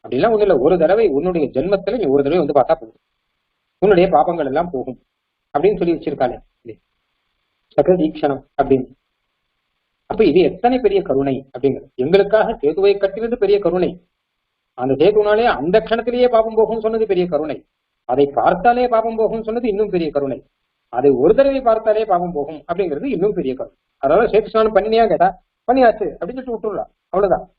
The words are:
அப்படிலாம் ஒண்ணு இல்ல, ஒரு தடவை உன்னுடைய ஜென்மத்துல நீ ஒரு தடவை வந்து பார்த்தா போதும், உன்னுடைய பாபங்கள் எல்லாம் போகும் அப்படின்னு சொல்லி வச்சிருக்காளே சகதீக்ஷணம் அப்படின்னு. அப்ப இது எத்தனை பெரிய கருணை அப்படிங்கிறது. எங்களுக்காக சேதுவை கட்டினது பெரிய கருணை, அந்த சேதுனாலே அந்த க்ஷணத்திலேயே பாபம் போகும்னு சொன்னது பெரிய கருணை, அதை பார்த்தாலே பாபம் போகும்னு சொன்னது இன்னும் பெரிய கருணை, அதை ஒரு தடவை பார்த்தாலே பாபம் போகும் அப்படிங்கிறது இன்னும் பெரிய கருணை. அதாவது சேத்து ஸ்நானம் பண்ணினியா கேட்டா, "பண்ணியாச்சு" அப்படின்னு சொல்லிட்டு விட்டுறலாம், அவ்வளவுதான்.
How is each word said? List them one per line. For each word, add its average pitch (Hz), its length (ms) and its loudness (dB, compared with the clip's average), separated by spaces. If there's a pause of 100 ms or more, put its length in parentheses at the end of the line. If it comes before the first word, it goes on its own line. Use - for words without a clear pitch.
அப்படிலாம் 160 300 0
ஒண்ணு 208 60 2
இல்ல, 190 180 4
ஒரு 165 200 2
தடவை 190 300 2
உன்னுடைய 156 380 0
ஜென்மத்துல 196 500 -2
நீ 214 80 -4
ஒரு 139 180 2
தடவை 151 160 0
வந்து 143 220 2
பார்த்தா 156 160 2
போதும், - 240 -20 (800)
உன்னுடைய 185 340 4
பாபங்கள் 156 340 0
எல்லாம் 160 240 -4
போகும் 127 280 -8 (600)
அப்படின்னு 196 200 2
சொல்லி 170 140 0
வச்சிருக்காளே 139 460 -4 (1300)
சகதீக்ஷணம் 156 760 -2 (200)
அப்படின்னு. 127 280 0 (1160)
அப்ப - 180 0
இது 160 160 4
எத்தனை 240 380 0
பெரிய 196 240 0
கருணை 135 460 -4 (100)
அப்படிங்கிறது. 131 360 -4
எங்களுக்காக 196 580 0
சேதுவை 190 440 0
கட்டினது 220 400 -4
பெரிய 202 220 2
கருணை, 175 320 -2 (840)
அந்த 131 200 -2
சேதுனாலே 208 500 2
அந்த 180 360 2
க்ஷணத்திலேயே 240 480 0
பாபம் 220 280 0
போகும்னு 220 240 0
சொன்னது 220 260 -2
பெரிய 180 200 0
கருணை, 151 380 -6 (440)
அதை 139 180 4
பார்த்தாலே 180 640 2
பாபம் 226 300 -2
போகும்னு 220 240 -2
சொன்னது 226 260 -4
இன்னும் 208 200 -2
பெரிய 170 220 -2
கருணை, 135 280 -4 (500)
அதை 127 220 2
ஒரு 135 240 4
தடவை 269 260 2
பார்த்தாலே 220 440 0
பாபம் 180 280 -2
போகும் 147 300 -8 (100)
அப்படிங்கிறது 175 320 -4
இன்னும் 208 300 -2
பெரிய 131 200 -4
கருணை. - 220 -12 (220)
அதாவது 170 280 2
சேத்து 214 220 0
ஸ்நானம் 220 260 0
பண்ணினியா 220 340 2
கேட்டா, 170 200 2 (440)
"பண்ணியாச்சு" 226 400 4
அப்படின்னு 247 300 -10
சொல்லிட்டு 240 140 -8
விட்டுறலாம், 208 340 -8 (180)
அவ்வளவுதான். 185 400 0 (100)